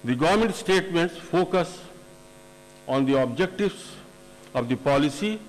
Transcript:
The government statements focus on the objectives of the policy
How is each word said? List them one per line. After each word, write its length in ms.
The 120
government 400
statements 600
focus 640
on 180
the 160
objectives 760
of 140
the 80
policy 720